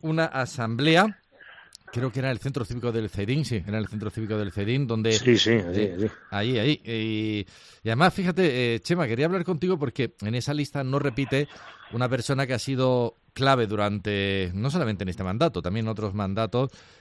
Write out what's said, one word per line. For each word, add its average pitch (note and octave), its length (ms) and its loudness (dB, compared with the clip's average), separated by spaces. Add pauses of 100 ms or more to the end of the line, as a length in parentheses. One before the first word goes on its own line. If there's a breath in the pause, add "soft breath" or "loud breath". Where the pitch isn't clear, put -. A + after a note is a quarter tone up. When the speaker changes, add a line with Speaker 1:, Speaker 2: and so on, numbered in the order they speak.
Speaker 1:
una D#3+ 240 0
asamblea. C3+ 920 2 (720 loud breath)
Creo B2 220 -4
que C3+ 60 -6
era C3 120 0
el A#2 80 -2
Centro C3+ 280 -4
Cívico A#2+ 260 -4
del A2 160 -2
Zaidín, A#2 380 -2
sí, A2 200 -2
era G#2 120 -2
el G#2 100 -4
Centro G#2+ 220 -6
Cívico A2 260 -4
del G#2 160 -4
Zaidín, A#2+ 340 0
donde A2+ 260 2
Speaker 2:
Sí, A#2 260 6
sí, G2+ 140 4
allí, F#2+ 280 2
Speaker 1:
eh, F#2 160 0 (340)
Speaker 2:
allí. A2 280 0
Speaker 1:
allí, - 0 -
ahí. C#3 260 2
Y, A2 640 -2 (360 soft breath)
y A2 60 -4
además, C#3+ 240 4
fíjate, D3+ 600 2
eh, A2+ 60 -2
Chema, F3 260 0
quería A#2 180 0
hablar F3+ 200 0
contigo F3+ 340 0
porque B2+ 420 -2
en G#2 140 -2
esa B2 180 -2
lista C#3+ 320 -4
no C3 140 0
repite C3+ 500 0 (440 loud breath)
una A#2+ 160 0
persona C3 380 0
que B2 60 -6
ha A#2+ 60 -2
sido B2+ 560 0 (180)
clave B2+ 340 4
durante, G2+ 840 0
no G#2 160 -2
solamente A2+ 360 -2
en F#2 40 -2
este F2+ 160 -6
mandato, G#2 380 0
también G#2+ 240 -2
en A2 40 -2
otros G#2+ 220 -4
mandatos, G#2 580 -2 (300 soft breath)